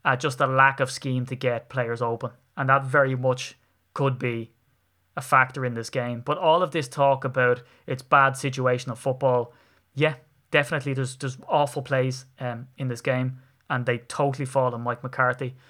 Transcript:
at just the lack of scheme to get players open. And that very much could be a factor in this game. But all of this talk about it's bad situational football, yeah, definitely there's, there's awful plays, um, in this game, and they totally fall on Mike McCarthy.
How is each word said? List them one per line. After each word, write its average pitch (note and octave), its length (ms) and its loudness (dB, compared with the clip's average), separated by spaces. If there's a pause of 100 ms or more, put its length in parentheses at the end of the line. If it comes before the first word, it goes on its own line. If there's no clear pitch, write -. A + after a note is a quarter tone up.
at C3 160 2
just C3+ 180 -2
the C#3 100 2
lack C3 320 4
of C3 120 0
scheme B2+ 340 -4
to B2+ 100 -8
get A#2+ 320 -2
players A#2 340 -4
open. A#2 300 -4 (240)
And C3+ 140 -2
that C3+ 160 4
very C3+ 300 2
much B2+ 420 -2 (360)
could C3+ 240 0
be A#2 340 -4 (680)
a C3+ 40 -6
factor C3 440 2
in B2 80 -4
this A#2 160 -8
game. A#2+ 320 -4
But D3 160 -2
all E3+ 240 4
of E3 100 0
this D3 160 -2
talk C#3 380 2
about B2 380 2 (240)
it's - 160 -6
bad C3+ 300 6
situational B2+ 640 -2
football, B2+ 540 0 (420)
yeah, D3+ 220 2 (360)
definitely C#3+ 420 0
there's, C3 240 -2
there's C3 200 -8 (100)
awful D3 340 0
plays, C3 440 -2 (140)
um, B2 280 -8 (100)
in C3 100 -4
this A#2+ 140 -6
game, B2+ 380 -2 (300)
and B2 160 -2
they B2 120 0
totally C#3 480 -2
fall B2+ 280 0
on A#2 80 -8
Mike A#2+ 220 -4
McCarthy. B2+ 520 -2 (140)